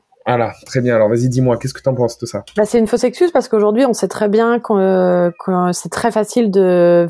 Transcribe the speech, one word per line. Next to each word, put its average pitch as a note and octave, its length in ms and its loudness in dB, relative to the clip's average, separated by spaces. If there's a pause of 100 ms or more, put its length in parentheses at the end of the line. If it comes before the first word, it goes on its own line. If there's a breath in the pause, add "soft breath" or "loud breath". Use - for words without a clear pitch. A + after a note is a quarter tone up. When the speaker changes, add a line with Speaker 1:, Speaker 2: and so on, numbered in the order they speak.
(240)
Speaker 1:
Voilà, A#2+ 280 -2 (140)
très - 140 -4
bien. B2 140 0
Alors, A2 140 4
vas-y, A#2+ 200 0
dis-moi, B2 300 0
qu'est-ce - 160 -8
que - 80 -20
t'en C3+ 120 -2
penses A#2+ 220 -2
de A#2 100 -10
ça ? G2+ 180 -10 (120)
Speaker 2:
Bah, G#3 80 2
c'est G#3+ 140 0
une A3+ 80 2
fausse A#3+ 180 -2
excuse E4+ 280 0
parce - 160 -2
qu'aujourd'hui, G#3+ 360 2
on B3 80 2
sait G3 160 -4
très G#3 200 -4
bien A#3 320 0
qu'on, G#3+ 180 -2
euh, F3+ 520 2 (140)
que F3+ 280 0
c'est F3 180 -10
très - 220 -2
facile A3 380 0
de F3 600 4